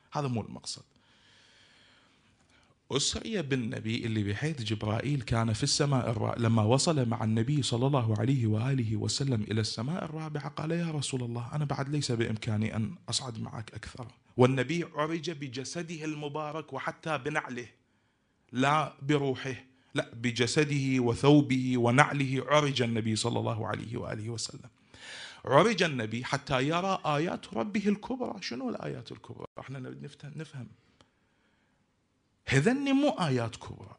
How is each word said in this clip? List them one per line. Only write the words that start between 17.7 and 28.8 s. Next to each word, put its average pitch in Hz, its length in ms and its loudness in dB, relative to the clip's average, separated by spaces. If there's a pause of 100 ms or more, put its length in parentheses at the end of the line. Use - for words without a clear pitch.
لا 139 400 2 (100)
بروحه، 139 520 0 (400)
لا، - 200 -2
بجسده 131 840 2
وثوبه 127 800 6
ونعله 131 680 4
عرج 139 340 4
النبي 113 340 0
صلى 117 220 0
الله 110 280 -2
عليه 107 300 -6
وآله 110 340 -6
وسلم. 117 400 -8 (720)
عرج 175 380 6
النبي 120 420 0
حتى 135 440 0
يرى 180 380 0
آيات 151 480 -2
ربه 208 340 -2
الكبرى. 226 540 -4
شنو 247 260 -8
الآيات 135 440 -8